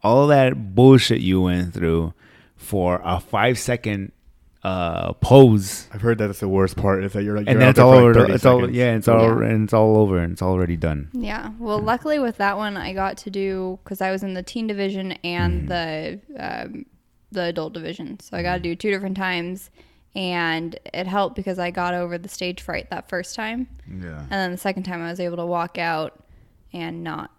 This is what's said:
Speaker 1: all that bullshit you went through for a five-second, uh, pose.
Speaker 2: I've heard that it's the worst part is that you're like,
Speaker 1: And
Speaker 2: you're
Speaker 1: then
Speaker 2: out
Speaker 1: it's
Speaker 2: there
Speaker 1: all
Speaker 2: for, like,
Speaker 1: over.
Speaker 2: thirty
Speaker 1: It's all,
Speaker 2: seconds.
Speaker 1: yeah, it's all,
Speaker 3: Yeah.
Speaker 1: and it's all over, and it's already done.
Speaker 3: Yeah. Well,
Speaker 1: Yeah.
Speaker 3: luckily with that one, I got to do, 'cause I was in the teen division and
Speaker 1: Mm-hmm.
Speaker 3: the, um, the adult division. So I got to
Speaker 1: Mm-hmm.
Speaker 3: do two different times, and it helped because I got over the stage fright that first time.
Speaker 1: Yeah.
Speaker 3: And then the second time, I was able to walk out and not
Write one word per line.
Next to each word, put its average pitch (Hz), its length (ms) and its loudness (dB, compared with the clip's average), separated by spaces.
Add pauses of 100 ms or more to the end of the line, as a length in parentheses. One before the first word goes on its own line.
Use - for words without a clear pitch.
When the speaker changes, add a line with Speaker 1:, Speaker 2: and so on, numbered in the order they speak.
Speaker 1:
all 127 260 4
that 131 460 2
bullshit 123 460 8
you 92 220 2
went 90 320 -2
through 82 400 -2 (420)
for 90 480 -2
a 90 160 -2
five-second, 110 920 -4 (520)
uh, 85 500 -4
pose. 110 800 6
Speaker 2:
I've 104 80 -10
heard 117 180 0
that 107 120 -2
it's 95 100 -12
the 101 80 -4
worst 95 280 2
part 98 280 0
is 98 80 -6
that 104 100 -4
you're 104 140 -4
like, 104 100 -4
Speaker 1:
And 127 80 4
Speaker 2:
you're 123 60 4
Speaker 1:
then 127 80 8
Speaker 2:
out - 20 6
Speaker 1:
it's 127 60 4
Speaker 2:
there 123 100 8
Speaker 1:
all 131 60 10
Speaker 2:
for, 127 80 12
like, 120 160 8
Speaker 1:
over. 117 40 8
Speaker 2:
thirty - 140 4
Speaker 1:
It's 127 120 2
all, 127 140 6
Speaker 2:
seconds. 123 160 -2
Speaker 1:
yeah, 120 200 2
it's 107 120 0
all, 113 140 6 (200)
Speaker 3:
Yeah. 110 60 0
Speaker 1:
and 110 160 2
it's 104 100 -2
all 110 240 6
over, 98 200 4
and 85 140 -2
it's 87 100 -8
already 90 360 0
done. 78 340 -4
Speaker 3:
Yeah. 220 460 -8
Well, 214 200 -4
Speaker 1:
Yeah. 208 60 -4
Speaker 3:
luckily 247 340 -2
with 240 200 -4
that 196 180 -2
one, 208 220 -6
I - 160 -10
got 190 240 -6
to - 120 -14
do, 190 540 -6
'cause - 160 -10
I 190 100 -2
was 190 140 -4
in 190 100 -8
the 180 80 -8
teen 226 240 -8
division 196 460 -6 (100)
and 175 460 -4
Speaker 1:
Mm-hmm. - 0 -
Speaker 3:
the, 160 520 -6 (440)
um, - 220 -16 (440)
the 180 140 -8
adult 165 300 -8
division. 165 460 -12
So - 160 -16
I 175 60 -6
got 180 120 -4
to 180 40 -6
Speaker 1:
Mm-hmm. 175 120 -10
Speaker 3:
do 170 60 -6
two 214 140 -4
different 190 260 -6
times, 180 540 -6 (460)
and 170 600 -4 (160)
it 185 140 -8
helped 196 300 -4
because 185 240 -8
I 175 100 -4
got 180 240 -4
over 175 240 -6
the 185 100 -14
stage 180 320 -10
fright - 300 -10
that - 180 -12
first 185 280 -8
time. 233 320 -8 (200)
Speaker 1:
Yeah. 175 340 -12
Speaker 3:
And 69 80 -12
then 190 200 -4
the 180 80 -10
second 185 240 -6
time, 180 200 -10
I 170 80 -10
was 180 100 -12
able 175 160 -6
to 170 100 -6
walk 175 320 -6
out 160 400 -6 (540)
and 165 320 -12
not 156 340 -12